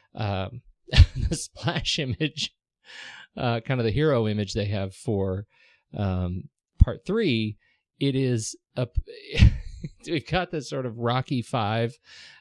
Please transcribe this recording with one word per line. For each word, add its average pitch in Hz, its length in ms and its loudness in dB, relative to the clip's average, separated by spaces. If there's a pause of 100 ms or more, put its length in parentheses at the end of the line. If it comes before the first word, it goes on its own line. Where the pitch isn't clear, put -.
(140)
um, 101 480 -4 (120)
<laughs> - 540 4
the 170 80 -2
splash - 640 -4
image, 139 560 -4 (800)
uh, 120 240 -2
kind 131 200 -2
of 113 40 2
the 110 80 2
hero 131 360 2
image 104 260 -2
they 104 120 0
have 98 280 -4
for, 98 520 -2 (480)
um, 92 500 -2 (340)
Part - 260 4
Three, 127 520 0 (420)
it 139 160 0
is 123 420 0 (200)
a, 123 100 -2 (600)
<laughs> - 600 0
we've 156 200 -2
got 175 260 -2
this 151 180 -6
sort 135 160 -4
of 113 120 -8
Rocky 123 440 0
Five, 113 560 -2 (420)